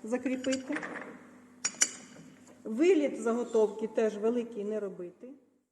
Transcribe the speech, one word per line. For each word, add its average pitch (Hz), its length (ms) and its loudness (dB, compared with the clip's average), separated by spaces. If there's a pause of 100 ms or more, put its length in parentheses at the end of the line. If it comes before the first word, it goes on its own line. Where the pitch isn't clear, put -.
закріпити. 262 720 -2 (1900)
Виліт 277 580 4
заготовки 220 680 2
теж 214 300 2
великий 226 460 0
не 214 160 -2
робити. 180 480 -10 (440)